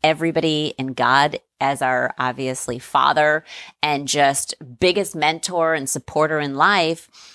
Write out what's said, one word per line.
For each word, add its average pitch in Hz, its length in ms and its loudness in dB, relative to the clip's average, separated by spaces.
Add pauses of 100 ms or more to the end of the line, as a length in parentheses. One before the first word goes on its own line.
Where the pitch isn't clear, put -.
everybody, 156 760 0
and 131 160 -6
God 135 460 2 (220)
as 139 180 -2
our 127 380 0
obviously 127 600 -4
father 151 640 2 (400)
and 143 240 -2
just 139 480 0 (240)
biggest 180 380 0
mentor 160 560 -2
and 139 160 -4
supporter 151 520 -2
in 139 160 -4
life, 165 520 2 (260)